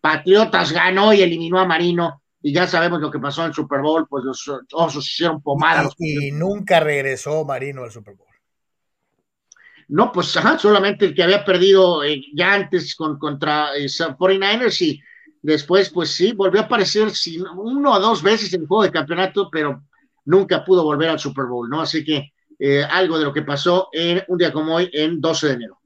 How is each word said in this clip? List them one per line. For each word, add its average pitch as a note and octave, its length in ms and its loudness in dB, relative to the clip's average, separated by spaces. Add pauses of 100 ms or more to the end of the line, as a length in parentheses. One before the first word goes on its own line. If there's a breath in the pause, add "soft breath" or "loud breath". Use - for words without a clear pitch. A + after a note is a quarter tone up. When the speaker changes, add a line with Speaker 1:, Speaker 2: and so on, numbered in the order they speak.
Speaker 1:
Patriotas F3 720 4
ganó F#3+ 400 4
y G3+ 100 6
eliminó E3+ 360 0
a F#3 80 4
Marino, E3+ 560 0 (180)
y C#3+ 140 -4
ya F3+ 120 2
sabemos F3 340 0
lo D3+ 100 -6
que D3 80 -8
pasó C#3+ 240 -6
en E3 60 -4
el C#3+ 60 -8
Super C#3+ 260 -4
Bowl, D#3+ 280 0
pues C#3 160 -8
los C3 260 -10 (220)
Osos D3 340 -4
hicieron D#3+ 360 -4
pomada D#3 380 0
a C#3+ 40 0
los C#3 140 -6
Speaker 2:
Y, D#3+ 140 -6
y - 20 -4
Speaker 1:
Patriotas. C#3+ 240 -6
Speaker 2:
nunca F#3 420 0
regresó D3 640 -2
Marino C3+ 400 -8
al A2+ 80 -14
Super G2+ 220 -20
Bowl. - 120 -20 (1600 soft breath)
Speaker 1:
No, G3+ 240 0
pues, E3+ 240 -2
ajá, A#3 200 2
solamente G#3 480 2
el E3 100 0
que F3+ 100 2
había G3 200 2
perdido, F#3 600 4
eh, C#3+ 180 -2 (100)
ya F3 220 2
antes F3 400 -4
con, D3+ 240 -6
contra, D3 580 -2
eh, C#3+ 120 -4
sa-, D#3 260 -6
forty-niners, G3 680 0
y D#3 200 -2 (400 soft breath)
después, D#3 480 2
pues E3 220 -4
sí, G3+ 200 2
volvió F#3+ 280 2
a G#3 40 0
aparecer, G#3+ 460 0
si E3 280 -6
no, F3+ 220 -10
uno C4+ 320 0
o G3 80 4
dos G#3 220 0
veces G3+ 320 0
en E3+ 80 -4
el D3 60 -10
juego G3+ 160 2
de F3+ 80 0
campeonato, F3 580 -2
pero D3 320 -4 (420)
nunca F3+ 400 2
pudo F3+ 200 4
volver D3+ 260 0
al D#3 80 -2
Super C#3 280 -6
Bowl, A#2+ 220 -8
¿no? D3+ 140 -4
Así D3+ 220 -4
que, D3 280 -4 (260)
eh, C#3 260 2
algo E3 340 0
de D#3 60 0
lo C#3+ 80 -4
que D3 100 -4
pasó F3 500 0
en E3+ 360 -2
un F3+ 100 -2
día E3+ 140 2
como D#3 240 -2
hoy, F3+ 160 0
en D#3 280 -2
doce D#3 280 -2
de C3+ 60 0
enero. A#2 320 -14